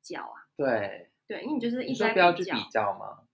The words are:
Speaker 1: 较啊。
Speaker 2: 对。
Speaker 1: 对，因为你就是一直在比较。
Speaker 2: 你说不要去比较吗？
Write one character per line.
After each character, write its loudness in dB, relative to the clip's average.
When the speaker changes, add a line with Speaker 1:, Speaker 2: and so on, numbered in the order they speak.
Speaker 1:
较 -10
啊。 -16
Speaker 2:
对。 0
Speaker 1:
对， -8
因 -8
为 -2
你 -2
就 -2
是 -4
一 -4
直 0
在 4
比 0
较。 -
Speaker 2:
你 -
说 -
不 6
要 8
去 -4
比 -4
较 0
吗？ -14